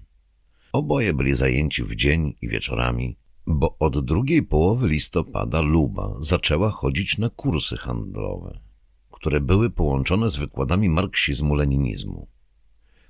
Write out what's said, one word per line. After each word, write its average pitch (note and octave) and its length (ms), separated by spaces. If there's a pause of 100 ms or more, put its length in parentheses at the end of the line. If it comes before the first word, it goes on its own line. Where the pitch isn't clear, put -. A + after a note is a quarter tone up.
(720)
Oboje C#3 400
byli C2+ 220
zajęci C2 480
w G#1+ 120
dzień D2 460
i A#1 80
wieczorami, A#1+ 680 (300)
bo D#2 300
od C#2+ 280
drugiej B2+ 380
połowy G2 440
listopada D2+ 760
Luba A#1 580
zaczęła E2 520
chodzić - 460
na A2 120
kursy - 480
handlowe, G1+ 840 (520)
które D2 300
były G2 280
połączone D2 600
z C#2+ 80
wykładami C#2+ 520
marksizmu-leninizmu. D2 1400 (840)